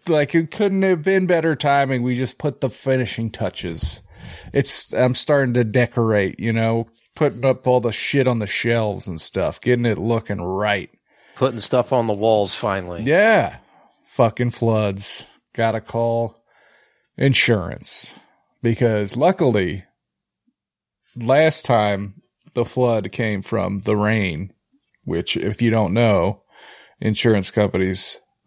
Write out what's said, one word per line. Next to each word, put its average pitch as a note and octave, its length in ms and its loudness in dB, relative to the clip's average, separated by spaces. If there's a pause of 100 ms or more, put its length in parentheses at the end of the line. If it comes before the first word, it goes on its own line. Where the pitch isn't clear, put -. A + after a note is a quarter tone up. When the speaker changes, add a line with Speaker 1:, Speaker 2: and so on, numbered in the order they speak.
Speaker 1:
like, D3+ 260 2
it E3 160 2
couldn't G3 320 0
have F#3 220 2
been F#3 240 2
better E3 280 2
timing. C#3 460 2
We B2 140 0
just B2+ 240 -4
put D3 200 -4
the B2+ 120 -2
finishing A#2+ 580 -2
touches. - 720 -6 (500)
It's, - 420 -2
I'm B2 220 2
starting C3+ 380 0
to B2 100 2
decorate, A2 760 0
you A2+ 120 -2
know, A2+ 360 -2 (280)
putting C#3 300 0
up C3 220 0
all B2+ 120 4
the A2+ 120 0
shit C3 360 0
on A#2+ 120 0
the G#2 80 -4
shelves A2 600 -2
and E2 140 -6
stuff, - 400 -4
getting B2 240 2
it A2 140 0
looking G2+ 420 -2
right. F#2+ 480 -2 (460)
Speaker 2:
Putting B2 240 0
stuff B2 340 0
on A#2+ 140 2
the A2 60 0
walls, G#2 420 2
finally. F#2+ 480 -4
Speaker 1:
Yeah. E3+ 540 2 (480)
Fucking A#2+ 460 0
floods. G#2+ 720 -2 (300)
Gotta A2+ 260 0
call A#2 640 -4 (720)
insurance. - 960 0 (500)
Because A2 520 0
luckily, A2+ 720 0 (1300)
last C#3 500 2
time G2+ 560 0 (320)
the A#2+ 120 0
flood A#2 460 0
came G#2+ 300 -2
from G2 400 -4
the G#2+ 140 0
rain, G2+ 580 0 (500)
which, F2+ 340 -4
if G#2 240 -4
you A#2 100 4
don't G#2+ 220 2
know, G#2 500 2 (560)
insurance G#2+ 520 2
companies, F#2+ 680 0 (280)